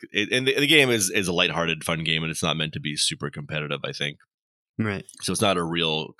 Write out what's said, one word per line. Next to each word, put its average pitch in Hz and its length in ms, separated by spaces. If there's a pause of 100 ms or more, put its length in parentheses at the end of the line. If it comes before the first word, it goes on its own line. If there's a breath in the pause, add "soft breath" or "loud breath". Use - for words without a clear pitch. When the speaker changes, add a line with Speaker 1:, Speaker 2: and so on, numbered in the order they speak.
(120)
Speaker 1:
it, 104 180
and 127 160
the, 135 80
the 147 140
game 143 220
is, 104 200
is 98 160
a 90 60
lighthearted, 82 500
fun 80 220
game, 80 180
and 80 80
it's 78 120
not 78 140
meant 78 180
to 78 60
be 73 160
super 71 340
competitive, 73 520
I 69 80
think. 71 280 (600)
Speaker 2:
Right. 107 260 (180)
Speaker 1:
So 98 100
it's 90 100
not 98 140
a 87 80
real 82 560